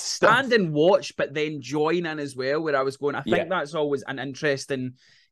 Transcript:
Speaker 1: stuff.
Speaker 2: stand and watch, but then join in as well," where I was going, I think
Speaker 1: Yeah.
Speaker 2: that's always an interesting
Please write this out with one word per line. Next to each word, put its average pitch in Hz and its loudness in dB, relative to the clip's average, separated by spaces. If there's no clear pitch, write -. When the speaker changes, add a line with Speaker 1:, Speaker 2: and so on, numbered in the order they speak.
Speaker 1:
stuff. - 4
Speaker 2:
stand 262 0
and 190 4
watch, 165 4
but 143 -4
then 151 -4
join 151 -2
in 156 -6
as 139 -8
well," 135 0
where 151 0
I 135 2
was 135 -2
going, 143 -2
I 143 -4
think 175 2
Speaker 1:
Yeah. 175 0
Speaker 2:
that's 160 -4
always 143 0
an 131 -8
interesting 131 -4